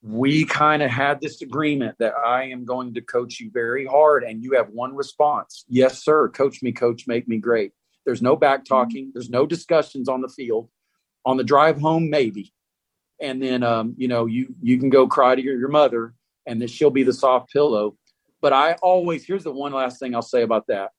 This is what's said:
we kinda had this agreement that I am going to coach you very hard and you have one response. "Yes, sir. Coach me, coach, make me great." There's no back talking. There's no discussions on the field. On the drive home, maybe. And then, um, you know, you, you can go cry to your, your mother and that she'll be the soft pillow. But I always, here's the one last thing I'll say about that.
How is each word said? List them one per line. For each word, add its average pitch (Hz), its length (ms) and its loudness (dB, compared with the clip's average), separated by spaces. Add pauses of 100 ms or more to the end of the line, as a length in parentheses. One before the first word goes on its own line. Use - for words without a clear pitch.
we 131 440 0
kinda 151 420 2
had 139 340 -2
this 151 200 -12
agreement 139 580 -4
that 110 140 0 (120)
I 127 200 0
am 127 200 -12
going 127 280 -8
to 117 80 -8
coach 123 400 -6
you 113 120 -14
very 123 320 -4
hard 143 380 4
and 113 180 -10
you 127 120 -4
have 113 160 2
one 123 260 -8
response. 139 720 -4
"Yes, 127 360 2
sir. 156 260 2
Coach 135 340 -2
me, 123 80 -4
coach, 117 340 -2
make 123 220 -4
me 113 100 -2
great." 110 360 -2 (320)
There's 123 160 -2
no 127 160 4
back 139 260 2
talking. 131 500 -2
There's 120 160 -12
no 123 160 2
discussions 151 640 -2
on 131 140 -4
the 131 80 -8
field. 117 400 -6 (560)
On 131 120 0
the 127 60 -2
drive 143 380 4
home, 160 280 0
maybe. 110 440 -2 (680)
And 135 220 -6
then, 127 200 -2
um, 117 340 -2
you 127 100 -4
know, 120 180 0
you, 123 360 -6
you 120 180 2
can 135 100 0
go 131 160 8
cry 127 300 4
to 131 60 -4
your, 131 180 -4
your 127 80 -4
mother 120 460 2 (320)
and 117 160 -6
that 120 80 -6
she'll 143 200 2
be 131 140 2
the 127 80 4
soft 127 400 0
pillow. 110 460 0 (440)
But 139 120 2
I 151 280 4
always, 175 440 0
here's 190 180 -6
the 160 80 -8
one 139 220 -8
last 131 260 -4
thing 123 160 -6
I'll 120 60 -2
say 120 220 0
about 110 240 0
that. 98 320 -4